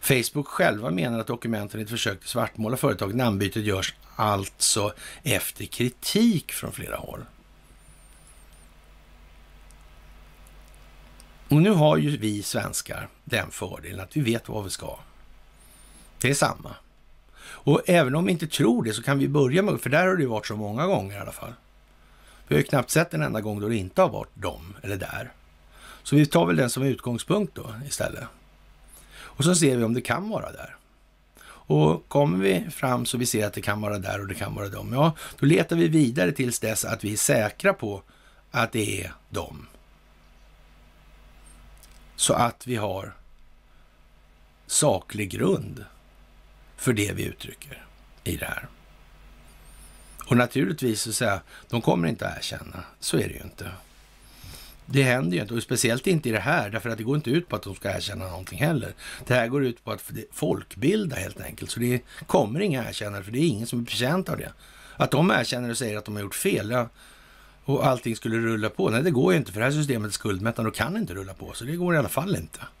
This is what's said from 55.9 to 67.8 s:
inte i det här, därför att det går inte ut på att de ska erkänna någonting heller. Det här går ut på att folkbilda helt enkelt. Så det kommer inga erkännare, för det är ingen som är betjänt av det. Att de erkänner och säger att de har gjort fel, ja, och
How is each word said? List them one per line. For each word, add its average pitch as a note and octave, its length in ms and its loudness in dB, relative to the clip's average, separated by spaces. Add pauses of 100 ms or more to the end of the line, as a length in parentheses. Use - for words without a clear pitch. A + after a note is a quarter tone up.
inte E3 220 2
i A2+ 40 0
det G#2+ 80 2
här, B2 300 0
därför A2+ 200 -4
att A2 80 -6
det A2 60 -6
går C3 120 2
inte D3 140 -2
ut E3+ 180 0
på - 80 -4
att G#2 60 -4
de G2 120 -10
ska - 160 -6
erkänna F#2+ 380 -6
någonting F#2 300 -12
heller. C3+ 360 0 (320)
Det B2 80 2
här A#2 140 4
går C3+ 160 2
ut A#2+ 200 -2
på A2 80 -6
att - 200 -10 (200)
folkbilda E3+ 840 0
helt F#2 240 -8
enkelt. - 300 -10
Så - 100 -6
det A#2+ 220 0 (240)
kommer C#3 340 2
inga C3+ 280 0
erkännare, G2+ 340 -6
för G2+ 100 -12
det A#2+ 60 -2
är E3+ 100 4
ingen A2+ 180 -2
som B2 120 -4
är A#2+ 40 -2
betjänt C#3 460 0
av D3+ 80 -4
det. - 160 -10 (440)
Att - 140 2
de D#3+ 200 4
erkänner B2 400 0
och A#2 80 -4
säger G#2+ 200 -4
att G#2 60 -10
de G#2+ 120 -8
har G#2 60 -4
gjort G2 120 -8
fel, A#2+ 360 -2
ja, A#2+ 180 0 (760)
och C#3 220 2